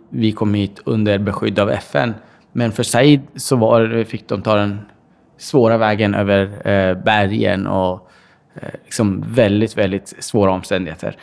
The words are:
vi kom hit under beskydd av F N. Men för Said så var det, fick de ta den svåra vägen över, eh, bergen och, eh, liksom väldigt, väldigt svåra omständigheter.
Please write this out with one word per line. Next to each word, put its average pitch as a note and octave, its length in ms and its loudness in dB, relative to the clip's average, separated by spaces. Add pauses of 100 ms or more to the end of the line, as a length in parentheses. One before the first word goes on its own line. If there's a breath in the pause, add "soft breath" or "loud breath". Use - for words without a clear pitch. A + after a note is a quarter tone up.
(100)
vi A2 220 -2
kom G#2 220 -2
hit G2 300 -4
under G#2 340 0
beskydd G#2 400 -2
av G#2 120 2
F - 240 -6
N. B2 200 0 (380 soft breath)
Men A#2 200 -2
för B2 100 -4
Said C#3 380 6 (160)
så C3 200 -2
var A#2 260 4
det, A2+ 220 0
fick - 240 -12
de G2+ 140 -6
ta A2 120 2
den G2+ 260 -2 (580)
svåra A2+ 400 2
vägen G#2+ 360 0
över, G2 560 0
eh, F#2 340 2
bergen G2+ 600 0
och, F#2+ 420 -2 (460 soft breath)
eh, - 140 -16 (160)
liksom G2+ 440 -2
väldigt, A2 500 2
väldigt G2 400 -4
svåra G2+ 320 0
omständigheter. F2+ 720 -6